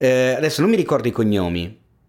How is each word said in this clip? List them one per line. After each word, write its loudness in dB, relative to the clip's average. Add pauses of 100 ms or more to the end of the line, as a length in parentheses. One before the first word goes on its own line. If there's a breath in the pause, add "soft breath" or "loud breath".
eh, 2
adesso -2
non 2
mi 2
ricordo 0
i -6
cognomi, -2 (320)